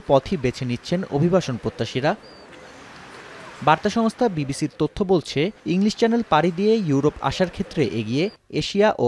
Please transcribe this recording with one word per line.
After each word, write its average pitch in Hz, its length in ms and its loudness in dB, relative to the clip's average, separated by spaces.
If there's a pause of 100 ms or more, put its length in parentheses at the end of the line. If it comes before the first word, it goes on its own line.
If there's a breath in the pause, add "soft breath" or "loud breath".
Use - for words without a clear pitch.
পথই 143 300 2
বেছে 127 280 -4
নিচ্ছেন 123 360 -4 (100)
অভিবাসন 160 460 2
প্রত্যাশীরা? 123 560 -2 (1500)
বার্তা 156 280 2
সংস্থা 226 380 0
বিবিসির 151 500 -4
তথ্য 151 260 -2
বলছে, 180 360 0 (260)
ইংলিশ 196 300 2
চ্যানেল 233 320 2
পাড়ি 160 280 4
দিয়ে 208 200 2
ইউরোপ 143 460 2
আসার 175 280 -2
ক্ষেত্রে - 320 -4 (100)
এগিয়ে 117 320 -2 (260)
এশিয়া 196 380 0 (100)
ও 123 100 2